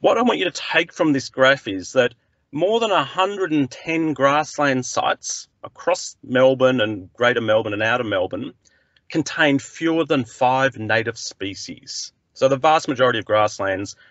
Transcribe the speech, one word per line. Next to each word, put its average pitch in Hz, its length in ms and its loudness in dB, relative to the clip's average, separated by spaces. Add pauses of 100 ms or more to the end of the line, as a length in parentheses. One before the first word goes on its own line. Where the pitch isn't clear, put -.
What 202 160 4
I 226 60 0
want 240 160 2
you 185 60 -2
to 170 80 -2
take - 400 -2
from 160 200 2
this 135 160 0
graph 135 380 2
is 95 280 -8
that 123 200 2 (380)
more 190 260 0
than 226 140 0
a 170 100 2
hundred 185 480 -2
and 147 180 2
ten 165 440 -4
grassland 139 760 0
sites - 640 -4 (160)
across - 580 -4
Melbourne 131 580 4
and 104 340 -4
Greater 120 260 2
Melbourne 110 320 2
and 104 100 -4
Outer 120 220 0
Melbourne 92 500 -4 (540)
contained 151 520 0
fewer 165 440 -2
than 143 200 0
five 131 540 0
native 113 400 -2
species. - 920 -12 (220)
So - 120 -2
the 135 100 4
vast 156 300 2
majority 127 320 2
of 101 60 -4
grasslands 101 720 0 (140)